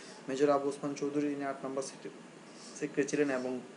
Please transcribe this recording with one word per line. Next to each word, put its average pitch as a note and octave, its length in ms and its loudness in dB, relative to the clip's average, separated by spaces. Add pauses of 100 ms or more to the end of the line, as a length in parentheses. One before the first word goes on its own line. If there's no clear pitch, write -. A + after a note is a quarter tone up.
(280)
মেজর C#3 220 6
আবু C#3 180 6
ওসমান C#3+ 260 -2
চৌধুরী, D3 340 2
তিনি C#3+ 160 -2
আট C3+ 200 -4
নম্বর C3+ 180 -2
সেক্টর, - 280 -8 (680)
সেক্টরে D3 240 0
ছিলেন C#3+ 260 2
এবং B2+ 300 0 (160)